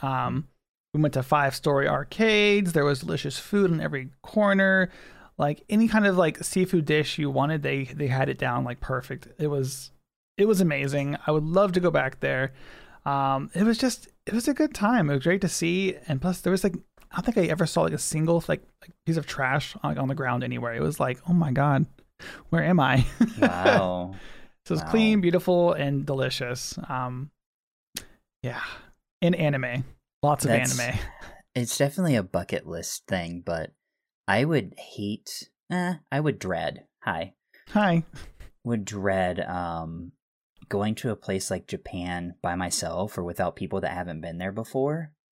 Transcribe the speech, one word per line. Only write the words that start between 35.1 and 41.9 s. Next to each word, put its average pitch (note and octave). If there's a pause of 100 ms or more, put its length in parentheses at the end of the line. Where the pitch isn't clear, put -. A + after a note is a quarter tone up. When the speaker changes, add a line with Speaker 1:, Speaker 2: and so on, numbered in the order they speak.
Speaker 2:
eh, F3+ (160)
I C3+
would D3+
dread, E2 (180)
hi. F2 (360)
Speaker 1:
Hi. F3+ (600)
Speaker 2:
Would A2+
dread, F#2+
um, E2+ (580)
going G#2
to C3
a G#2+
place -
like F#2
Japan F2